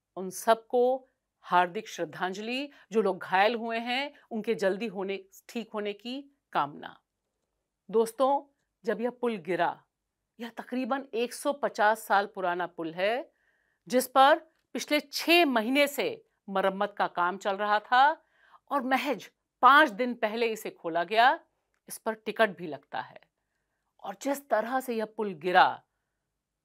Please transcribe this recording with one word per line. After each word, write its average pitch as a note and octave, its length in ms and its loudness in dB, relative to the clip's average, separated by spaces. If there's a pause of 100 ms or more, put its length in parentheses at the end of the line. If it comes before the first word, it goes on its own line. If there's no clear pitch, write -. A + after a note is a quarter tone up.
(160)
उन F#3 140 -8
सबको B3 800 0 (360)
हार्दिक F3+ 420 0
श्रद्धांजलि। G3+ 800 -6 (240)
जो A3 100 2
लोग F#3+ 180 0
घायल G3 340 2
हुए A3+ 260 -6
हैं, B3+ 320 -6 (180)
उनके A3 240 -2
जल्दी G3 320 -2
होने, G3 340 -8 (280)
ठीक A#3 260 -10
होने G#3 180 -6
की A#3+ 280 -12 (320)
कामना। D3+ 440 -6 (920)
दोस्तों, C4 540 0 (420)
जब G3+ 160 -4
यह A#3 100 -4
पुल A#3 260 -4
गिरा, E3 380 -2 (640)
यह A#3 180 -14
तकरीबन B3+ 480 -6 (100)
एक A#3 200 -2
सौ - 200 -2
पचास A3 520 0
साल G3+ 200 2
पुराना F3+ 400 -4
पुल E3 280 -8
है, G#3+ 360 -2 (580)
जिस B3 200 0
पर D4 380 6 (280)
पिछले D4 280 -2
छह E4+ 440 2
महीने C4 400 2
से C#4 180 -4 (440)
मरम्मत F#3+ 500 -2
का F#3+ 100 0
काम F3 280 -2
चल G3 200 -4
रहा G#3 240 0
था B3 200 2 (720)
और C4+ 120 -2
महज C4 420 -2 (380)
पांच C#4 280 8
दिन A#3+ 240 -4
पहले A3+ 320 -2
इसे G#3 240 -6
खोला E3+ 340 -4
गया। G#3+ 240 6 (600)
इस - 100 -14
पर A3 180 -4
टिकट G#3+ 400 0
भी F3 100 -12
लगता - 340 -12
है - 200 -14 (840)
और G3 200 -12
जिस C#4 260 -4
तरह A3+ 320 0
से B3 140 -8
यह A3 100 -4 (120)
पुल G#3 180 -6
गिरा, D#3+ 480 2 (840)